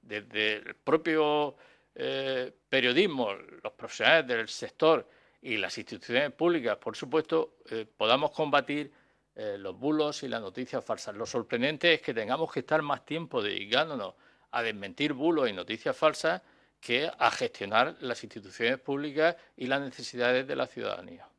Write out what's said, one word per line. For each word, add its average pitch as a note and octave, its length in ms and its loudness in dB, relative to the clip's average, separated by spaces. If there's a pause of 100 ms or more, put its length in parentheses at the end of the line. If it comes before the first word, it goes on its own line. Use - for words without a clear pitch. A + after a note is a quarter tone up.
desde G#2+ 540 -2
el A2 200 -10
propio, D3+ 800 2 (400)
eh, C3 560 -4 (160)
periodismo, C3 640 2
los - 400 -12
profesionales C#3 540 2
del A2+ 220 0
sector D3 580 2 (340)
y A#2 160 -4
las F#2 200 -4
instituciones B2 540 -2
públicas, D3 460 0
por - 180 -8
supuesto, D#3 640 -2 (120)
eh, A2+ 160 -6 (100)
podamos C3 360 2
combatir C#3+ 600 0 (480)
eh, G#2 160 -6
los F#2+ 220 -10
bulos D3+ 460 0
y C#3 40 -8
las A#2 140 -4
noticias B2 420 -8
falsas. G#2+ 320 -6
Lo G#2+ 120 -6
sorprendente C3+ 680 0
es D3+ 80 0
que - 100 -4
tengamos B2 400 -2
que C3+ 100 -4
estar D#3 200 0
más D3 240 -4
tiempo D3+ 340 -4
dedicándonos G#2 760 -2 (340)
a A#2+ 140 -2
desmentir A2 500 -4
bulos D3 340 2
y G#2+ 60 0
noticias A2 420 -4
falsas D#3+ 460 2 (380)
que B2+ 360 0
a - 140 6
gestionar A2+ 680 0
las B2 240 -6
instituciones A#2 560 -2
públicas D3 560 0 (200)
y B2+ 120 -6
las C#3 120 2
necesidades B2+ 680 0
de C#3 80 -4
la C3 100 0
ciudadanía. F#2+ 640 -8 (120)